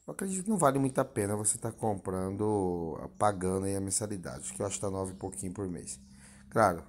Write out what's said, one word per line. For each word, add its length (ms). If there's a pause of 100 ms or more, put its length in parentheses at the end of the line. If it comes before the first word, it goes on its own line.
eu 80
acredito 320
que 60
não 60
vale 220
muito 200
a 60
pena 320
você 220
tá 120
comprando, 1300 (200)
pagando 480
aí 100
a 40
mensalidade, 760
que 80
eu 40
acho 100
que 40
tá 100
nove 220
e 40
pouquinho 360
por 160
mês. 320 (480)
Claro, 400